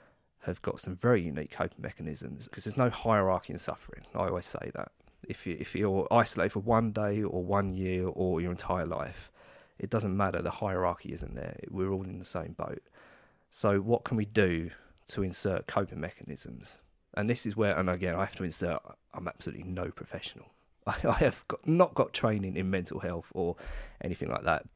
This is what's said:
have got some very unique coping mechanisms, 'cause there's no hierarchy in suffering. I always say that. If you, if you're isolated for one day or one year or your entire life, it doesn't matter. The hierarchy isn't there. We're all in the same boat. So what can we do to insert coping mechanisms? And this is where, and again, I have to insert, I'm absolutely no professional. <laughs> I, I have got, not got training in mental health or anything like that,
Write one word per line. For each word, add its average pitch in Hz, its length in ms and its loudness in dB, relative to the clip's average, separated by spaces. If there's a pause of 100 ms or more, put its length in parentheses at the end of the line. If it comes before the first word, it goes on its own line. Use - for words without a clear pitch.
(420)
have - 200 -6
got - 180 -4
some 95 160 -8
very 117 260 4
unique 76 300 -4
coping - 300 -4
mechanisms, - 640 -8
'cause - 180 -10
there's 107 120 -4
no 123 120 4
hierarchy 98 640 2
in 90 60 -6
suffering. - 540 -8
I 92 140 0
always 87 180 -2
say - 300 -6
that. - 160 -8 (360)
If - 200 -8
you, 85 120 -2
if - 140 -6
you're 98 380 2
isolated 107 400 4
for 104 80 -4
one 113 320 4
day 104 320 0
or 90 200 -2
one 98 300 2
year 92 340 0
or 87 340 2
your 90 100 0
entire 90 340 0
life, - 460 -6 (480)
it 95 100 -6
doesn't 101 260 2
matter. 92 260 2
The 87 100 -2
hierarchy 90 640 -2
isn't - 220 -8
there. - 220 -8 (120)
We're 95 220 0
all 95 120 0
in 92 160 -8
the 90 60 -10
same 82 280 -6
boat. - 300 -8 (680)
So 101 320 4
what 113 220 2
can 117 140 0
we 104 80 2
do 90 460 4 (360)
to 101 160 -2
insert 92 440 0
coping 95 340 0
mechanisms? - 800 -10 (320)
And 104 160 0
this 120 160 0
is 104 100 -2
where, 101 220 4
and 92 120 2
again, 90 260 0
I 92 100 0
have - 100 -8
to 95 80 -6
insert, 85 380 -2 (320)
I'm 87 140 -8
absolutely - 360 -8
no 90 280 -4
professional. - 560 -12 (200)
<laughs> - 200 -12
I, 98 80 0 (120)
I 113 60 6
have - 340 2
got, - 180 -6
not 170 280 6
got - 180 2
training 101 460 0
in 95 120 0
mental 92 300 -2
health 87 340 -4
or 87 220 0 (460)
anything - 280 -4
like - 140 -2
that, 80 220 2 (100)